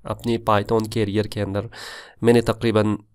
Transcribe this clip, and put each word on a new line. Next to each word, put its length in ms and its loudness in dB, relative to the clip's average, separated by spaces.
اپنے 360 -4
Python 400 0
کیریئر 340 -2
کے 180 -6
اندر، 180 -4
میں 100 6
نے 80 8
تقریباً 560 2